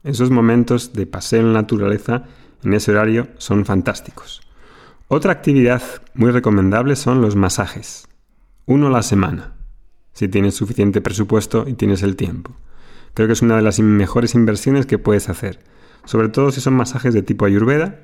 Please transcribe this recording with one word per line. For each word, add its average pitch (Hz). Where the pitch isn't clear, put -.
Esos 127
momentos 120
de 98
paseo 113
en 113
la 110
naturaleza 107
en 101
ese 107
horario 110
son 101
fantásticos. -
Otra 156
actividad 127
muy 120
recomendable 113
son 127
los 104
masajes. -
Uno 143
a -
la 120
semana, 90
si 104
tienes 98
suficiente 101
presupuesto 107
y 131
tienes 101
el 98
tiempo. -
Creo 110
que 113
es 110
una 113
de 113
las 104
in-, 107
mejores 113
inversiones 123
que 104
puedes 104
hacer, 95
sobre 110
todo 135
si 131
son 131
masajes 123
de 101
tipo 101
Ayurveda 131